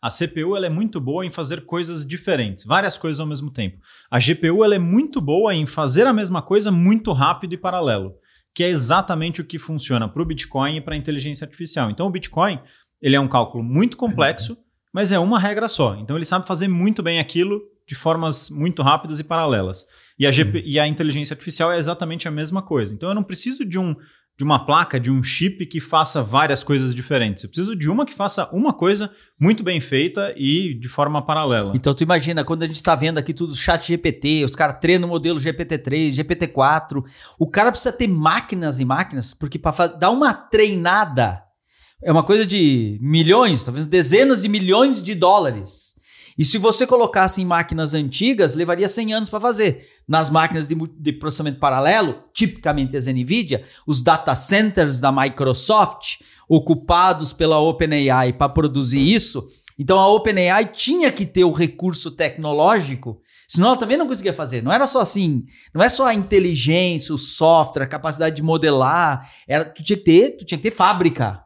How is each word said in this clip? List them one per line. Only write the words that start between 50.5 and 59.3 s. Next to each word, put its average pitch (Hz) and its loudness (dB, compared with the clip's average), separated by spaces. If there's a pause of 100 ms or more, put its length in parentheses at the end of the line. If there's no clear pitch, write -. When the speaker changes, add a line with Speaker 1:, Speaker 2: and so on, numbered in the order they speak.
Speaker 2:
de 151 -4
mu-, 160 -6
de 151 -6
processamento 151 -6
paralelo, 143 0 (100)
tipicamente 147 -2
as 127 -4
nvidia, 135 -2 (240)
os 139 0
data 160 2
centers 185 2
da 135 2
Microsoft, 139 0 (320)
ocupados 160 2
pela 156 2
OpenAI 147 2
pra 139 0
produzir 139 0
isso. 156 2 (320)